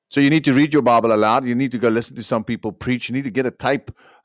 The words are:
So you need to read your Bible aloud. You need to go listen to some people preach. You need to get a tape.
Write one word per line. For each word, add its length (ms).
So 120
you 80
need 160
to 80
read 200
your 100
Bible 280
aloud. 340
You 100
need 160
to 80
go 80
listen 300
to 60
some 200
people 280
preach. 380
You 60
need 80
to 80
get 160
a 40
tape. 380